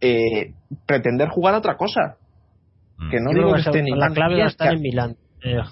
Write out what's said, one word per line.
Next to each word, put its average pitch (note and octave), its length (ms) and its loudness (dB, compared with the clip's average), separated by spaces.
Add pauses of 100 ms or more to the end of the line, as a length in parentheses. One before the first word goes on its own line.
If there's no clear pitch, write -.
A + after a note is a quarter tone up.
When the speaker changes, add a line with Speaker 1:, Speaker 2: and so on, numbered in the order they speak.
Speaker 1:
eh, A2+ 520 0 (320)
pretender C3 440 0
jugar F#3+ 260 2
a A3 40 0
otra G#3+ 180 -2
cosa. - 400 -2 (800)
Speaker 2:
Mm. D#2+ 120 -8
Speaker 1:
Que B2 100 -2
no B2+ 120 -2
Speaker 3:
Yo E3+ 60 2
Speaker 1:
digo G3 140 4
Speaker 3:
creo D#3+ 40 4
Speaker 1:
que D3+ 80 0
Speaker 3:
que D#3 60 -2
Speaker 1:
esté D3 140 2
ni C3+ 80 -2
Speaker 3:
la C#3+ 60 -2 (100)
Speaker 1:
mal D#3+ 60 -2
Speaker 3:
clave D#3+ 220 0
Speaker 1:
ni F3+ 40 2
Speaker 3:
va G#3+ 60 2
a - 20 2
Speaker 1:
bien, - 0 -
Speaker 3:
estar D#3 220 -2
Speaker 1:
ya. E3 60 2
Speaker 3:
en D#3+ 60 -4
Milán. A#2+ 340 -4 (280)
Eh, B2 140 -2 (140)